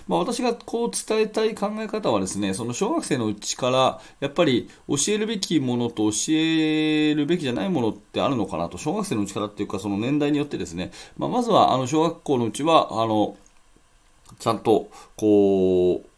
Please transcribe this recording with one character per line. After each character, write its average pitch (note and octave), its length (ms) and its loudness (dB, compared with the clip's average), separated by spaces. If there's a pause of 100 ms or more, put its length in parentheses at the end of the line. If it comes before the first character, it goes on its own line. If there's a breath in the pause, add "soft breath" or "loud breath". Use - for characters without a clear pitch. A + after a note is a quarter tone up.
ま F3 80 0
あ、 - 20 2
私 A3+ 240 -2
が A#3+ 120 0
こ A#3 320 -4
う - 40 -4
伝 - 300 -2
え A3 60 2
た A3 180 -2
い A3 100 0
考 G#3 240 -4
え A3 100 -6
方 G#3+ 220 -2
は G#2+ 100 2
で F#2 60 -2
す F#2+ 120 -6
ね、 G2 160 -2
そ A2 100 -6
の A#2+ 80 -6
小 G3 220 -2
学 E4+ 100 -2
生 C#3 140 -2
の A2+ 80 -2
う G#2+ 80 -2
ち - 200 -8
か B2+ 140 -2
ら B2+ 320 2 (200 loud breath)
や C#3 80 -4
っ C#3 40 -8
ぱ F3 140 2
り B2 240 0 (180 loud breath)
教 D3 80 0 (120)
え G#3 100 0
る G#3+ 80 -2
べ A3 120 -4
き F3 220 0
も B2 160 -2
の A#2+ 140 -2
と G#2+ 200 0
教 G#2 60 -4 (120)
え D#3 840 0
る D3 120 0
べ E3+ 100 2
き F3 60 -6
じ C3 80 -2
ゃ - 20 -2
な D#3 140 -2
い - 20 -2
も D#3+ 140 0
の A2 80 0
っ - 20 -4
て - 300 -6
あ G#2 60 0
る C#3 80 0
の G2+ 100 -2
か E2+ 100 -6
な E2+ 120 -2
と。 F2+ 100 -12
小 D3 160 -4
学 F3+ 100 -4
生 C3+ 120 -4
の G#2 60 -2
う G2 40 -2
ち - 80 -12
か A2 60 -4
ら G#2 60 -2
っ G#2 40 -12
て - 120 -10
い F#2+ 40 -2
う - 20 -14
か、 G#2 100 -6
そ G2+ 120 -6
の G2 80 -2
年 C3+ 200 -2
代 C#3+ 140 0
に D3 60 0
よ D3 60 -2
っ - 20 -4
て - 100 -6
で - 80 -6
す E2 80 -10
ね、 F2 180 -6 (280 loud breath)
ま C#3+ 80 -4
あ、 - 20 -4
ま A#3+ 140 0
ず A3+ 80 -2
は A#2+ 240 6
あ - 20 2
の C3 100 -2
小 D#3 160 2
学 D#3+ 200 0
校 C3+ 160 0
の A#2+ 80 2
う G#2+ 40 -2
ち C3+ 120 -6
は、 C#3+ 400 2
あ A2+ 40 2
の、 G#2+ 300 0 (1040)
ち - 80 -8
ゃ A2+ 80 4
ん G2 60 -4
と - 280 2 (280 loud breath)
こ F#2+ 880 4
う、 - 140 -20